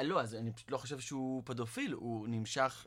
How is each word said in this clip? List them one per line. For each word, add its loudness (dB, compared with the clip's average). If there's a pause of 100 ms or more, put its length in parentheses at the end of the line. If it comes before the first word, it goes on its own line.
אה, 4
לא, 6
אז -2
אני 0
פשוט -10
לא 2
חושב -4
שהוא -2
פדופיל, -2
הוא -2
נמשך 2